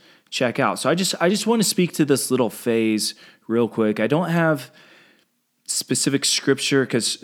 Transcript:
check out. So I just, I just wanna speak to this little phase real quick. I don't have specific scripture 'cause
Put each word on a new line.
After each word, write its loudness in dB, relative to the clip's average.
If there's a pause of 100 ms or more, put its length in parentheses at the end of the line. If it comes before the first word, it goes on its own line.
(300)
check -2
out. 0
So 0
I 2
just, -2
I 4
just -2
wanna 2
speak 0
to 0
this 2
little 2
phase 0 (320)
real 2
quick. 0
I 2
don't 0
have 0 (960)
specific -2
scripture 0
'cause -2